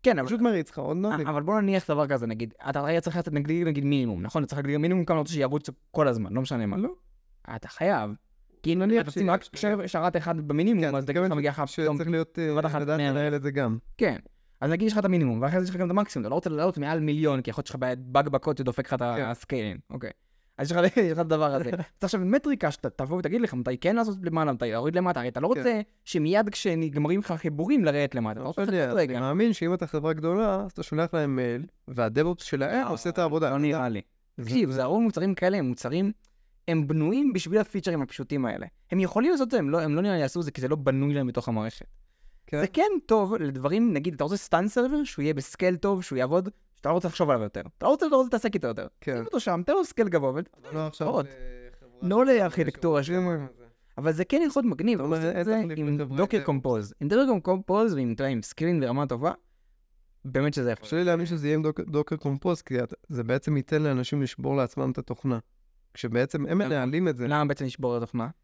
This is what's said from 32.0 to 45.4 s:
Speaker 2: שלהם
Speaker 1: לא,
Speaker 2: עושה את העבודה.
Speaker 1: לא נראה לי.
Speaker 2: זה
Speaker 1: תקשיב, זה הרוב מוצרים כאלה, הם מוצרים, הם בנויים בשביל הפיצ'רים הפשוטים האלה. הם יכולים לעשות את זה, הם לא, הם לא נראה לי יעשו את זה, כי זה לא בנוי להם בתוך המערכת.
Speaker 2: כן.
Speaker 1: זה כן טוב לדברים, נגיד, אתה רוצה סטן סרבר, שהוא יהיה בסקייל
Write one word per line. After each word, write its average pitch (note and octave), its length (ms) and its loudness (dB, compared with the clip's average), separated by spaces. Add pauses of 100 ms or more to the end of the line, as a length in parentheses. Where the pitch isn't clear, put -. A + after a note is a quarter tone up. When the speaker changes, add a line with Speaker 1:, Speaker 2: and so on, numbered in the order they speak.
Speaker 2:
שלהם D#3 420 -2
Speaker 1:
לא, E3+ 60 -4
Speaker 2:
עושה E3+ 180 -4
את E3 80 -4
העבודה. D#3 320 2
Speaker 1:
לא C#3 80 0
נראה D3 300 0
לי. G#2+ 120 -4 (360)
Speaker 2:
זה A#2 80 -10
Speaker 1:
תקשיב, C3 260 2
זה C3 120 0
הרוב G3 200 2
מוצרים G3 320 0
כאלה, F#3 220 0
הם D#3+ 80 0
מוצרים, D3+ 480 -2 (560)
הם D#3+ 200 0
בנויים G3 440 2
בשביל F#3 280 0
הפיצ'רים E3+ 420 -2
הפשוטים C3 440 -4
האלה. F#2+ 200 -6 (240)
הם F#3 100 2
יכולים A3 300 2
לעשות C#4 160 2
את A3+ 40 -8
זה, B3+ 80 2
הם C#3+ 120 0
לא, E3 100 2
הם D3+ 140 0
לא F3 80 2
נראה G3+ 120 2
לי D#3+ 60 2
יעשו D3 200 -2
את E3 40 -4
זה, D3 60 -4
כי - 100 -12
זה B2+ 80 -2
לא D3+ 80 2
בנוי C#3 380 2
להם C3+ 120 0
בתוך B2 220 -4
המערכת. A2 380 -4 (600)
Speaker 2:
כן. D3 140 -4
Speaker 1:
זה F#3+ 60 2
כן E4 220 2 (180)
טוב G#3+ 280 2
לדברים, D#3+ 580 0
נגיד, D3+ 220 -2
אתה C#3+ 100 -2
רוצה F#3 120 -2
סטן F#3 320 2
סרבר, C4 360 0
שהוא - 180 -6
יהיה D3+ 120 2
בסקייל F3+ 420 0